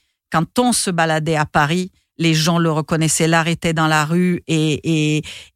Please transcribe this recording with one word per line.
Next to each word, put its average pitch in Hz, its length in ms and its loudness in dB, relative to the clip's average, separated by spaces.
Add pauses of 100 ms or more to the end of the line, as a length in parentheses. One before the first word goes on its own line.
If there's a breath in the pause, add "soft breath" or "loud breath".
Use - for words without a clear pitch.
(300)
quand 165 300 -2
on 247 120 2
se - 180 -2
baladait 165 440 0
à 147 120 0
Paris, 170 440 0 (260)
les 165 180 2
gens 160 240 2
le 165 120 2
reconnaissaient, 156 560 0
l'arrêtaient 165 460 0
dans 160 160 0
la 156 160 2
rue, 175 420 0
et, 156 720 0
et, 147 80 -2 (320 loud breath)